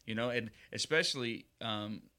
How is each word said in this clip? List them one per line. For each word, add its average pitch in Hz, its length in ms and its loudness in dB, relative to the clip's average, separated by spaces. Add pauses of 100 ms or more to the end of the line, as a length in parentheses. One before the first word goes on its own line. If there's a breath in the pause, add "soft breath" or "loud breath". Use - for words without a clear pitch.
You 110 100 -2
know, 120 140 0
and 117 200 0 (220 soft breath)
especially, 131 720 2 (140)
um, 107 420 -4 (160)